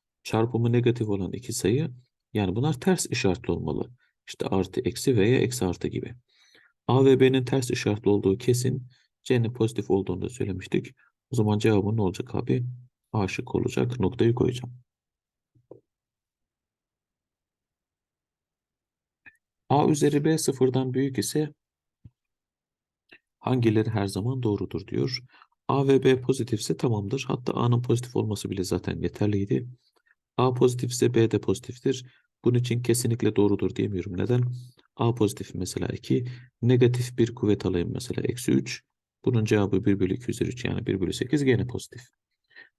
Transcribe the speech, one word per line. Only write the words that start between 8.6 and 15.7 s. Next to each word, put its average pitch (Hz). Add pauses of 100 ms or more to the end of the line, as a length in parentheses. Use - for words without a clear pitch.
C'nin 117
pozitif 110
olduğunu 92
da 90
söylemiştik. 98 (360)
O 123
zaman 104
cevabın 104
ne 113
olacak -
abi? 127 (460)
A 101
şıkkı -
olacak. -
Noktayı 107
koyacağım. - (4000)